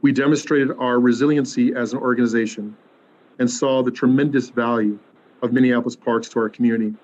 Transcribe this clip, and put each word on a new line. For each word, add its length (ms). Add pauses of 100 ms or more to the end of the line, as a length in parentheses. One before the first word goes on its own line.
we 100
demonstrated 640
our 220
resiliency 760
as 180
an 60
organization 760 (640)
and 100
saw 320
the 80
tremendous 580
value 500 (440)
of 100
Minneapolis 440
parks 340
to 80
our 100
community. 560